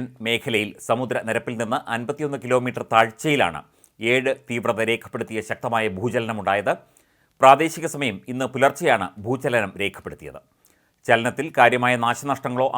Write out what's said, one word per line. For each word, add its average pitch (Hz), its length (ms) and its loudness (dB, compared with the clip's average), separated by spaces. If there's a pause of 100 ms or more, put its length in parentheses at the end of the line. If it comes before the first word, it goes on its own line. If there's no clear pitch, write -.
(260)
മേഖലയിൽ 113 440 0 (180)
സമുദ്രനിരപ്പിൽ 117 760 -2
നിന്ന് 113 180 -2 (160)
അൻപത്തിയൊന്ന് 131 480 -6
കിലോമീറ്റർ 123 480 0
താഴ്ചയിലാണ് 113 680 2 (500)
ഏഴ് 131 220 2 (160)
തീവ്രത 110 420 -2
രേഖപ്പെടുത്തിയ 113 480 -6 (100)
ശക്തമായ 113 380 -2 (100)
ഭൂചലനമുണ്ടായത്. 110 720 -2 (680)
പ്രാദേശിക 156 460 6 (100)
സമയം 127 200 -4 (180)
ഇന്ന് 127 200 -4
പുലർച്ചെയാണ് 131 540 2 (180)
ഭൂചലനം 120 560 -2
രേഖപ്പെടുത്തിയത്. 73 580 -8 (680)
ചലനത്തിൽ 120 420 2 (100)
കാര്യമായ 123 380 4 (100)
നാശനഷ്ടങ്ങളോ 127 720 -2